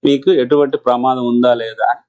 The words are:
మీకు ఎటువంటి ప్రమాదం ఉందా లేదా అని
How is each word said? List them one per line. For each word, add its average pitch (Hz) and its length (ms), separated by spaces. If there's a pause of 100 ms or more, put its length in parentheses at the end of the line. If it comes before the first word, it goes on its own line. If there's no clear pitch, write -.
మీకు 139 240 (120)
ఎటువంటి 139 340 (100)
ప్రమాదం 123 460
ఉందా 123 280
లేదా 110 320
అని - 160